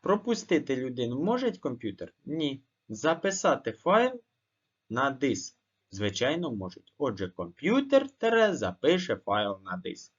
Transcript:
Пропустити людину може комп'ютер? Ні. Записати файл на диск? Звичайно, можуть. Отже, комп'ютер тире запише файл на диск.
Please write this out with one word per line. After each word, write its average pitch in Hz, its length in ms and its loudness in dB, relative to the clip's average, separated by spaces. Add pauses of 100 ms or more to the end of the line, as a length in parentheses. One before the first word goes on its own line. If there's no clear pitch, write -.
Пропустити 175 720 0
людину 127 480 -4
може 247 280 0
комп'ютер? 120 640 -8 (120)
Ні. 143 380 -4 (260)
Записати 160 840 0
файл 240 500 2 (680)
на 131 220 0
диск? 127 440 -4 (360)
Звичайно, 123 600 -2
можуть. 95 460 -10
Отже, 101 320 -4
комп'ютер 269 800 0
тире 220 460 4
запише 127 600 2
файл 101 480 -2
на 92 140 -8
диск. - 420 -12